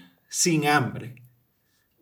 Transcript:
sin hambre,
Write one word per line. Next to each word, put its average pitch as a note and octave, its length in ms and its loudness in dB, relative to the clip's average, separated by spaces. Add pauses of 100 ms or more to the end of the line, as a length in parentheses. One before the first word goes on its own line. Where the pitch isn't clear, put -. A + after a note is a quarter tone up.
(300)
sin D3+ 380 0
hambre, B2 480 0 (880)